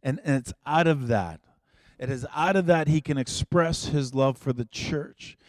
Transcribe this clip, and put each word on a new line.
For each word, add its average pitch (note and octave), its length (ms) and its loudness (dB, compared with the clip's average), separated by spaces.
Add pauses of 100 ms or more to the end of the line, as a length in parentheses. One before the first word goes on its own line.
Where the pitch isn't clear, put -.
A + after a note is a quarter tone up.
And, D#3 220 -4
and C#3+ 140 0
it's B2 160 -6 (120)
out D#3+ 220 2
of C3+ 220 0
that, F2+ 320 0 (560)
it B2+ 120 -8
is C3 240 -6
out F3 220 2
of F#3 120 4
that E3 200 4
he D#3 140 4
can C#3+ 160 -2
express E3 680 -2
his C#3 280 -2
love C3+ 220 2
for C3 160 -4
the A#2+ 100 -6
church, - 760 -8 (120)